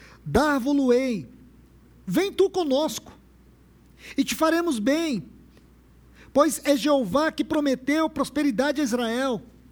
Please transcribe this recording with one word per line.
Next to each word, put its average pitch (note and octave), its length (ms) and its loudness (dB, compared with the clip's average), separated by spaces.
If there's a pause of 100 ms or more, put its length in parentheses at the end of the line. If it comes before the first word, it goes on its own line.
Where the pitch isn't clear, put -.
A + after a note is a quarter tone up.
(260)
dar-vo-lo-ei. B3+ 1040 2 (760)
Vem E4 280 -2
tu F#4+ 160 2
conosco, D4 680 -2 (1000)
e C#4 80 0
te - 100 -6
faremos D#4+ 420 0
bem, C4 460 -2 (1120)
pois C#4+ 320 2
é C#4+ 100 4
Jeová C#4 560 0
que - 140 -4
prometeu D4+ 640 0
prosperidade C#4+ 720 -2
a - 20 0
Israel. A#3+ 580 -2 (300)